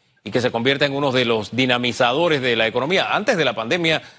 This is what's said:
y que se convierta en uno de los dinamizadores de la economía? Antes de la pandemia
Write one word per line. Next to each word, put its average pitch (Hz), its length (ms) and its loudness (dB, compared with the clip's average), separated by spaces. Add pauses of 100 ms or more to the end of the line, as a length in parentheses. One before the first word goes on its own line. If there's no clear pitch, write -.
(240)
y 107 80 -10
que 123 100 0
se 120 100 0
convierta 131 340 0
en 139 80 -2
uno 139 180 0
de 127 140 2
los 113 300 -2
dinamizadores 127 840 2
de 123 140 0
la 113 120 2
economía? 127 480 0
Antes 196 220 0
de 156 80 2
la 117 100 -2
pandemia 156 460 -2 (180)